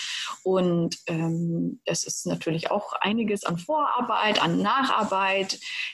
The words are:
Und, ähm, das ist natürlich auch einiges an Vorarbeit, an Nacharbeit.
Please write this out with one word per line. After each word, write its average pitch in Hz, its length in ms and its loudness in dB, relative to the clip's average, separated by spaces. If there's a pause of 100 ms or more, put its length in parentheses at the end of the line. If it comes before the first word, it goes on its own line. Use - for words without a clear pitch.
(440)
Und, 175 540 4 (100)
ähm, 165 800 0
das 165 200 0
ist - 200 -6
natürlich 160 460 -2
auch - 220 -2
einiges 208 500 0
an 175 140 0
Vorarbeit, 247 840 0
an 170 200 2
Nacharbeit. 196 1000 0 (340)